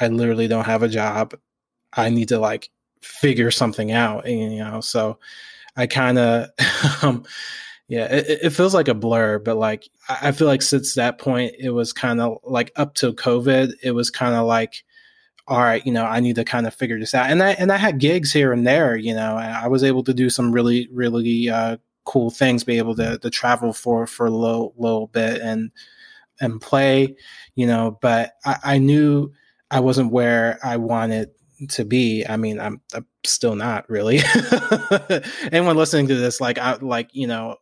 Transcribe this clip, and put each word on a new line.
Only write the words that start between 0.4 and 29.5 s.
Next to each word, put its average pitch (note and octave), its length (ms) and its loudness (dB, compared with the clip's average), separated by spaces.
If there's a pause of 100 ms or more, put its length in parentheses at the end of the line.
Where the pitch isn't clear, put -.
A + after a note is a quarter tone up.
don't A2+ 160 0
have A2+ 180 0
a A#2 60 4
job. G#2+ 460 -2 (580)
I A#2 160 0
need A#2 200 0
to, A#2+ 100 2
like, A2 320 -2 (320)
figure A#2+ 480 2
something A2 420 -2
out, A2+ 340 0
and, A2 280 -4
you G#2+ 100 -6
know, A2 160 -10
so A2 380 -4 (580)
I B2 120 -2
kinda, B2 640 0 (240)
<laughs> - 260 0
um, B2+ 220 0 (640)
yeah, A2+ 180 -2
it, C#3+ 240 0
it, D3+ 140 0
it E3 60 2
feels F3+ 240 2
like D#3 140 2
a A#2+ 60 4
blur, A2 460 2
but, A2+ 160 -2
like, G#2+ 320 -2 (200)
I, - 200 -2
I C#3 40 2
feel D#3 140 2
like C3+ 160 4
since C#3 320 0
that A#2+ 240 0
point, B2 400 -2
it B2+ 120 -6
was A#2+ 220 -2
kinda, A#2 520 -2
like, A#2+ 320 -2
up D3 180 -2
till A#2+ 200 0
covid, B2+ 580 2 (100)
it B2+ 100 -4
was A#2+ 180 -2
kinda A#2+ 340 0
like, A2+ 400 0 (640)
all B2+ 120 0
right, A#2 260 2
you B2+ 60 0
know, A2+ 120 0
I A2+ 160 0
need A#2+ 160 2
to A2+ 80 0
kinda A#2 260 -2
figure A#2 300 -4
this A2 140 -6
out. B2+ 160 2
And E3+ 120 4
I, G3 100 4
and F#3 200 2
I G3 40 2
had F#3+ 220 0
gigs D3 340 2
here C#3 200 4
and A#2+ 140 2
there, C3+ 300 4
you A2 180 -4
know, A2 240 -2
and A2 140 -8
I A#2 160 -6
was C3 160 2
able B2+ 200 2
to C3 100 0
do B2 160 2
some A#2+ 220 0
really, A#2+ 400 2
really, A#2 580 0
uh, A2+ 280 -2 (260)
cool A#2 260 0
things, B2 340 2
be A#2 140 0
able A2+ 180 0
to, A2+ 220 -2
to A#2+ 120 -6
travel A#2+ 420 0
for, A#2 340 -2
for A#2 200 -2
a A2+ 40 2
little, A2+ 460 -2
little A2+ 320 -2
bit A2+ 340 -2
and, A2 300 -4 (680)
and A2+ 200 -4
play, C3+ 560 2 (400)
you B2 100 2
know, A2+ 340 0
but A#2 340 0 (100)
I, C#3+ 200 -2
I C#3 140 2
knew C#3+ 540 4 (400)